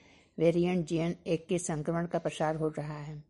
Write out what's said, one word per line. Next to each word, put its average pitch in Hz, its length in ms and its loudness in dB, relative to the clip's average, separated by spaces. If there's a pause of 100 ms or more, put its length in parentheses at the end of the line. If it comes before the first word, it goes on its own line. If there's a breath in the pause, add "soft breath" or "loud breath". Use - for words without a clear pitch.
(400 soft breath)
वेरिएंट 175 460 4
जे 165 120 0
एन 170 180 0 (120)
एक 165 200 -2
के 180 100 2
संक्रमण 165 480 -2
का 170 140 -2
प्रसार 156 360 0
हो 156 120 0
रहा 151 300 -6
है। 151 320 -10